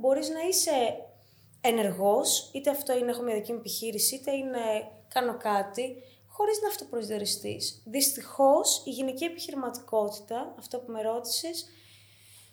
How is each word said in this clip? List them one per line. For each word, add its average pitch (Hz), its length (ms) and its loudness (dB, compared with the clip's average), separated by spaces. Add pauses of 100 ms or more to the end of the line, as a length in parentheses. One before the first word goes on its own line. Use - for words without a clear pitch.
μπορείς 269 280 4
να 320 120 -4
είσαι 294 560 2 (640)
ενεργός, 208 920 2
είτε 277 180 2
αυτό 269 260 0
είναι, 240 140 2
«Έχω 240 120 -4
μια 233 120 0
δική 208 180 -2
μου 233 60 -4
επιχείρηση», 220 560 -2
είτε 269 180 -4
είναι, 262 280 -2 (480)
«Κάνω 240 280 0
κάτι», 208 600 0 (320)
χωρίς 415 340 0
να 415 60 0
αυτοπροσδιοριστείς. 214 1160 -4
Δυστυχώς, 277 1000 4
η 277 60 -6
γυναική 262 340 -4
επιχειρηματικότητα, 247 1300 -4
αυτό - 200 -10
που 247 140 -10
με 220 100 -4
ρώτησες, 240 640 -4 (880)